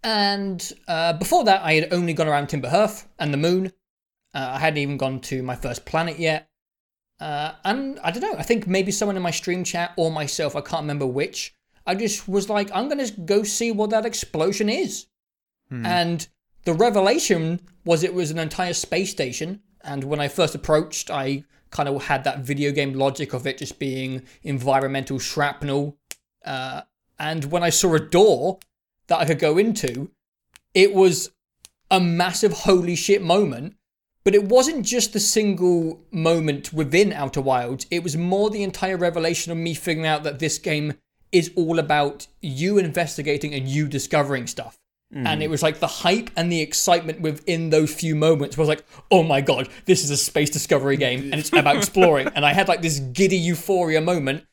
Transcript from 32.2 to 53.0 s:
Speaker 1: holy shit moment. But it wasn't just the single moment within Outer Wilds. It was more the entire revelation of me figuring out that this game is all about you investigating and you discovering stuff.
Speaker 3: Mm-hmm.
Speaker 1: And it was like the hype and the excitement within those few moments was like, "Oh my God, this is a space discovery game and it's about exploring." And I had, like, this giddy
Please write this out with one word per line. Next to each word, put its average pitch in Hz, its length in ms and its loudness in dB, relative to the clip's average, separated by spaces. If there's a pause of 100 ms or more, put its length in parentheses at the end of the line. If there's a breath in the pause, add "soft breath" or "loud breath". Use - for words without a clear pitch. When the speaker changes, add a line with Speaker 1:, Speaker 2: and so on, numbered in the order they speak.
Speaker 1:
holy 175 440 2
shit 196 260 2
moment. 165 540 0 (480)
But 196 100 4
it 202 120 8
wasn't 254 380 4
just 240 280 -2
the 214 80 -2
single 180 800 0 (100)
moment 160 600 0
within 160 400 2
Outer 143 280 -4
Wilds. 131 520 -2
It 170 100 -2
was 151 140 -4
more 190 340 0
the 208 140 -4
entire 190 320 -4
revelation 170 560 -2
of 165 60 -4
me 165 140 -4
figuring 160 360 -4
out 156 160 0
that 143 160 -6
this 151 180 -2
game 151 360 -4 (360)
is 175 240 4
all 165 240 0
about 147 480 0 (140)
you 160 380 0
investigating 151 760 -2
and 131 140 -4
you 147 180 0
discovering 135 600 -2
stuff. - 300 -12 (360)
Speaker 3:
Mm-hmm. 135 140 -4
Speaker 1:
And 156 160 -2
it 151 60 -2
was 151 120 -2
like 156 160 0
the - 80 -2
hype 208 500 0
and 170 140 0
the 170 100 0
excitement 165 600 0
within 165 500 -2
those 156 240 4
few 160 220 -2
moments 151 420 2
was 156 80 4
like, 156 180 0 (280 loud breath)
"Oh 185 100 8
my 151 180 2
God, 135 280 0 (160 loud breath)
this - 180 4
is 143 80 -2
a 143 60 0
space 151 340 0
discovery 139 460 2
game 131 340 0
and - 40 -4
it's 151 180 -4
about 147 240 6
exploring." 180 580 4
And 147 100 0
I 147 80 6
had, 185 140 2
like, 170 160 0
this 156 160 -2
giddy 160 380 2